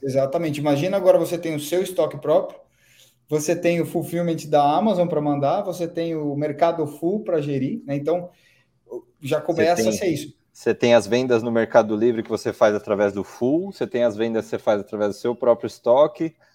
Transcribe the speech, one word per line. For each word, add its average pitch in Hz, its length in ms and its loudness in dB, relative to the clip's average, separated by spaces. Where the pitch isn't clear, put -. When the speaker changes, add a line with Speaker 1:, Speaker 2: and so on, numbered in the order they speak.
Speaker 1:
Exatamente. 139 600 -2
Imagina 151 340 0
agora 180 240 6
você 170 180 -4
tem 165 180 -6
o 143 40 -4
seu 180 240 -2
estoque 160 340 -2
próprio, 151 400 0
você 151 260 0
tem 170 280 0
o 156 40 -2
fulfillment 170 640 -4
da 147 160 4
Amazon 180 320 2
pra 151 100 -2
mandar, 147 420 0
você 175 280 -6
tem 165 260 -6
o 147 200 -4
Mercado 151 520 0
Full 190 360 -4
pra 165 180 -2
gerir, 139 440 -4
né? 143 120 -4
Então, 170 320 -2
já 147 180 -2
Speaker 2:
Você - 60 -12
Speaker 1:
começa 165 380 2
Speaker 2:
tem, 220 60 2
Speaker 1:
a - 20 2
ser 202 160 -2
isso. 147 260 -4
Speaker 2:
você 117 200 0
tem 120 200 4
as 107 120 8
vendas 120 380 2
no 120 80 -4
Mercado 110 460 4
Livre 113 260 2
que - 60 -12
você 107 240 -4
faz 107 200 4
através 101 380 0
do 98 140 -6
Full, 165 480 -4
você 123 120 -6
tem 120 200 -2
as 107 100 0
vendas 110 300 -2
que - 60 -20
você 117 60 -4
faz 107 220 0
através 104 380 -4
do - 20 -20
seu 120 160 -4
próprio 117 320 2
estoque, 151 680 0